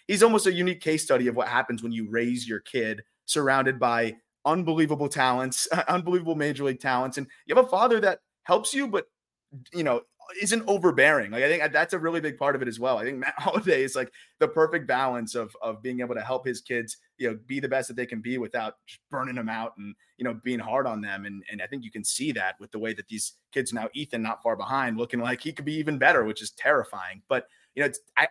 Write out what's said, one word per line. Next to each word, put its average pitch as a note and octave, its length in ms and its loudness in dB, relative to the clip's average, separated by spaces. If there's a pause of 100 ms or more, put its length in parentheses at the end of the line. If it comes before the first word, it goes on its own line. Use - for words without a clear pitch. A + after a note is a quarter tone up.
he's G3 160 4
almost A3 240 6
a F#3+ 60 4
unique F3+ 280 0
case D#3 220 0
study B2 240 2
of A#2+ 80 0
what A2+ 140 0
happens A#2+ 340 0
when A#2 100 -6
you A2+ 160 -6
raise A#2 400 -2
your A2 120 -6
kid A2 420 -4 (220)
surrounded C3+ 560 2
by A#2 360 2 (280)
unbelievable D#3 640 2
talents, B2+ 580 0
<laughs> - 220 0
unbelievable E3+ 480 0
major D3 260 -2
league C3+ 180 -2
talents. C3 380 0
And C#3 80 -6 (200)
you - 100 0
have B3 80 10
a B3+ 40 -2
father A3+ 320 4
that F#3+ 200 2 (240)
helps G#3+ 280 4
you, C#4 140 0
but, G3 200 -2 (640)
you F3 100 -2
know, B2 200 2 (400)
isn't A3 240 0
overbearing. D3+ 640 6
Like, A#2+ 140 0
I C#3+ 40 6
think D3+ 240 2
that's D#3 200 2
a F3+ 80 -2
really E3 180 0
big D3+ 180 -4
part C#3 200 0
of C3 60 -2
it B2 40 -2
as A2+ 140 -6
well. B2 180 2
I G#2+ 60 -4
think C3+ 140 -4
Matt C3+ 160 -4
<laughs> - 40 -8
Holliday F3 460 2
is, C3 100 -4
like, C3 180 -4 (280)
the - 80 4
perfect D#3+ 400 2
balance B2 480 0
of, A2 260 -6
of A2 200 -6
being B2 180 -6
able A#2+ 160 -4
to A2 40 -4
help B2+ 240 -4
his B2+ 160 -4
kids, A#2 360 -6 (200)
you B2 140 -2
know, A2 160 -8
be C3+ 140 -4
the C#3 80 -4
best C3 180 0
that B2 80 -12
they B2 120 -4
can A#2 140 -8
be A#2+ 160 -4
without A2+ 380 -6 (120)
just - 220 -20
burning C3 280 -6
them A2+ 120 -4
out A2+ 300 -6
and, G2+ 160 -14 (240)
you B2 60 -8
know, A#2 180 -4
being B2 160 -4
hard A2+ 260 -2
on A2+ 160 -4
them. G2+ 260 -8
And, G2 240 -12
and G2+ 120 -10
I F#2 60 -8
think C3+ 160 -10
you G#2+ 80 -16
can G#2+ 100 -10
see C#3+ 300 -2
that F#2+ 260 -4
with G2 140 -18
the G#2+ 80 -8
way A2 120 -4
that G#2 140 -10
these - 280 -8 (180)
kids B2+ 200 -2
now, A2+ 220 -4
Ethan, C#3 260 -6
not A2 220 -4
far A2+ 140 0
behind, A#2+ 400 -2
looking A#2+ 240 -2
like B2 220 -2
he D#3 100 -6
could C#3+ 120 -12
be D3+ 120 -2
even D3+ 200 -2
better, C3+ 280 6
which G#2+ 180 -4
is G#2+ 80 -8
terrifying. G2 800 -2
But, B2+ 180 0 (300)
you C3+ 60 0
know, C#3+ 40 2
it's, C3 140 -4 (180)
I, D3+ 120 4